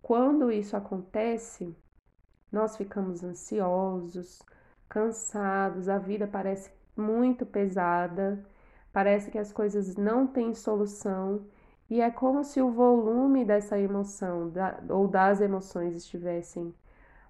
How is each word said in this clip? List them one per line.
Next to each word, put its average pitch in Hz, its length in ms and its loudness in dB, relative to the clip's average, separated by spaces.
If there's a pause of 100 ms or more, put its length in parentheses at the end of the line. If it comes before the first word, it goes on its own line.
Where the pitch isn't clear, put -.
Quando 254 500 2
isso 208 260 -2
acontece, 202 1000 -6 (720)
nós 214 260 -2
ficamos 190 460 -6
ansiosos, 180 1160 -4 (480)
cansados, 196 1000 -2
a 196 100 2
vida 202 280 -4
parece 196 440 -6 (260)
muito 240 480 2
pesada, 190 1000 0 (500)
parece 202 380 2
que - 60 -6
as 208 160 -4
coisas 202 440 -2
não 220 300 2
têm 233 280 0
solução, 202 920 -2 (460)
e 233 100 2
é 233 100 4
como 262 320 0
se 285 200 0
o 254 80 4
volume 247 760 4
dessa 208 340 2
emoção, 196 720 -2
da, 180 400 -4
ou 196 200 4
das 196 340 4
emoções 190 520 -2
estivessem 170 800 -8 (560)